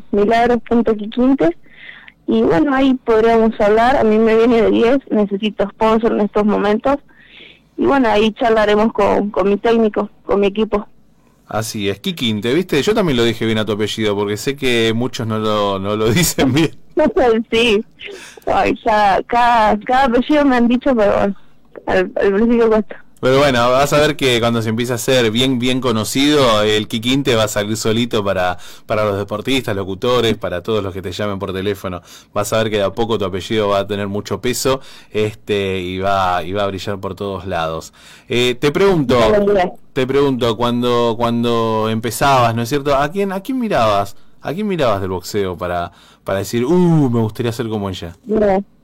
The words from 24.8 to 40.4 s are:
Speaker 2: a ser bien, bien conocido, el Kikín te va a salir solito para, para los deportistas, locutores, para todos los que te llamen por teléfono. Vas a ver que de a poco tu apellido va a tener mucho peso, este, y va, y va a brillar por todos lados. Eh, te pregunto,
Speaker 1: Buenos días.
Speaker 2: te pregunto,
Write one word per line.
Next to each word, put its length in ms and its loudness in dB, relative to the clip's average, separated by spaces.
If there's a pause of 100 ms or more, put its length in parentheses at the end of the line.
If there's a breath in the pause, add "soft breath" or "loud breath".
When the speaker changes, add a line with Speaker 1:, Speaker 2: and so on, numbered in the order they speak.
Speaker 2:
a 60 -2
ser 340 2
bien, 260 0
bien 220 -2
conocido, 840 2
el 280 0
Kikín 340 -2
te 140 2
va 60 2
a 40 0
salir 300 -4
solito 440 -2
para, 360 -2 (280 loud breath)
para 200 0
los 120 0
deportistas, 560 -4
locutores, 600 0
para 260 -6
todos 220 -2
los 100 -6
que 80 -10
te 120 -8
llamen 260 -6
por 140 -6
teléfono. 480 -6 (320 loud breath)
Vas 180 -2
a 60 0
ver 120 0
que 100 -2
de 40 0
a 60 0
poco 280 -4
tu 60 -2
apellido 460 -2
va 100 2
a 80 -2
tener 220 -4
mucho 320 -6
peso, 400 -2 (280 loud breath)
este, 720 -2
y 200 -6
va, 440 0
y 80 -8
va 140 -2
a 20 -2
brillar 320 -8
por 160 -8
todos 320 -8
lados. 460 -6 (340 loud breath)
Eh, 320 -2
te 140 0
pregunto, 440 2
Speaker 1:
Buenos 360 2
días. 180 0 (220)
Speaker 2:
te 120 -2
pregunto, 520 0